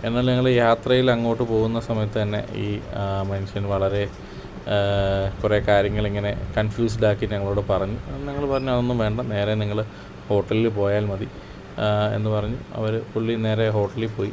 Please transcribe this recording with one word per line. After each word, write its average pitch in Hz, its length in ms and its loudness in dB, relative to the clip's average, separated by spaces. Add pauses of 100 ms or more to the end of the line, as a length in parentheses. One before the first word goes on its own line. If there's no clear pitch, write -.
എന്നാൽ 123 260 2
ഞങ്ങൾ 127 180 4
യാത്രയിൽ 123 640 4
അങ്ങോട്ട് 117 320 2
പോകുന്ന 113 380 2
സമയത്ത് 107 420 0
തന്നെ 104 220 -2 (100)
ഈ, 104 240 -2
ആ, 98 440 -4
മനുഷ്യൻ 98 420 -4
വളരെ, 98 440 0 (500)
ആ, 98 840 0
കുറേ 104 160 4
കാര്യങ്ങളിങ്ങനെ 104 1000 2
കൺഫ്യൂസ്ഡ് 110 480 0
ആക്കി 104 200 2
ഞങ്ങളോട് 101 420 -2
പറഞ്ഞു. 98 300 0 (100)
ഞങ്ങൾ 139 460 -4
പറഞ്ഞു, 131 160 0
"അതൊന്നും 123 280 2
വേണ്ട, 110 220 0
നേരെ 107 340 0
നിങ്ങൾ 107 300 0 (440)
ഹോട്ടലിൽ 107 400 2
പോയാൽ 104 360 2
മതി," 98 240 -4 (500)
ആ, 107 360 2
എന്ന് 107 160 0
പറഞ്ഞു. 107 260 -2 (180)
അവർ, 110 280 -2 (120)
പുള്ളി 113 200 0
നേരെ 110 360 2
ഹോട്ടലിൽ 107 360 0
പോയി. 107 260 -4